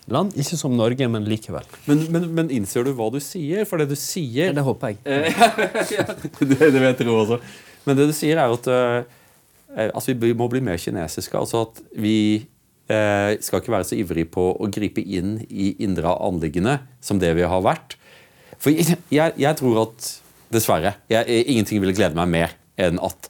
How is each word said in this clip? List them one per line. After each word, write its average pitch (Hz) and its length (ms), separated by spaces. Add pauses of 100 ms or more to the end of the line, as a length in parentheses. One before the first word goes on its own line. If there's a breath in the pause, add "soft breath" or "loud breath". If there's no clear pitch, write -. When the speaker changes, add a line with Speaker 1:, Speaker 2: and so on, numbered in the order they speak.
Speaker 1:
land. 185 260
Ikke 143 240
som 139 180
Norge, 120 320
men 110 180
likevel. 104 380 (220)
Speaker 2:
Men, 151 260
men, 170 120 (100)
men 165 160
innser 120 340
du 139 100
hva 113 180
du 135 80
sier? 175 460
For 196 120
det 151 120
du 143 60
sier 143 540
Speaker 1:
Ja, 160 40
det 143 120
håper 127 220
jeg. 104 180
Speaker 2:
Eh, 143 240 (320)
<laughs> 208 360
ja, 180 80 (340)
det, 135 180
det 151 160
vil 131 80
jeg 131 160
tro 117 220
også. 110 180 (480 loud breath)
Men 139 120
det 143 100
du 151 60
sier 156 240
er 139 120
at, 120 180
eh, 123 360 (640 soft breath)
eh, 110 240
altså, 127 240
vi 117 160
må 120 160
bli 131 100
mer 90 180
kinesiske. - 600
Altså - 300
at - 140 (120)
vi, 107 540 (420)
eh, 104 520
skal 95 200
ikke 113 140
være 92 100
så 120 140
ivrig 82 320
på 92 160 (100)
å 104 160
gripe 104 320
inn 98 300 (140)
i 98 300
indre 90 380
anliggende 92 600 (200)
som 104 200
det 85 160
vi 87 100
har 90 160
vært. 135 360 (600 loud breath)
For - 160
jeg, 165 240 (140)
jeg, 147 260
jeg 147 200
tror 117 260
at, - 280 (400)
dessverre, 101 440 (140)
jeg, 113 180
jeg, 120 180
ingenting 110 340
ville 95 140
glede 90 240
meg 87 100
mer 82 300 (240)
enn 90 180
at, - 300